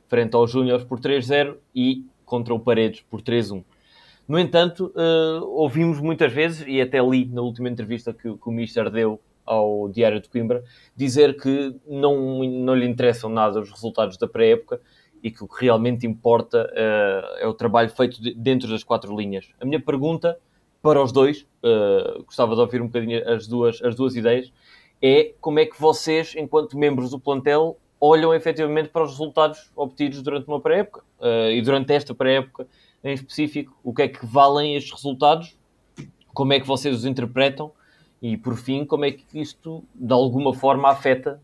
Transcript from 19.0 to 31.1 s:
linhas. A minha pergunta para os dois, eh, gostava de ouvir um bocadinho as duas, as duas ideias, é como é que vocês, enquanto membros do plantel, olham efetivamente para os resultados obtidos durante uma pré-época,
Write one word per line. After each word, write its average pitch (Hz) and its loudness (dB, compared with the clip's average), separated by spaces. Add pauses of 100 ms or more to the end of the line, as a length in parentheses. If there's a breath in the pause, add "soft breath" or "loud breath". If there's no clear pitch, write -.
linhas. 101 -8 (120)
A 120 -10
minha 143 -2
pergunta 160 -2 (440)
para 147 4
os 120 -2
dois, 139 2 (160)
eh, 104 2
gostava 113 -2
de 113 2
ouvir 120 0
um 120 -4
bocadinho 117 -4
as 107 -2
duas, 117 -2
as 117 -2
duas 127 -2
ideias, 120 0 (520 soft breath)
é 135 4
como 156 -2
é 156 4
que - -10
vocês, 156 0
enquanto 151 -2
membros 135 0
do 135 -10
plantel, 147 0 (240)
olham 160 6
efetivamente 156 -2
para 160 -2
os 139 -4
resultados 151 -2
obtidos 139 -6
durante 139 -6
uma 147 -6
pré-época, 175 -2 (180)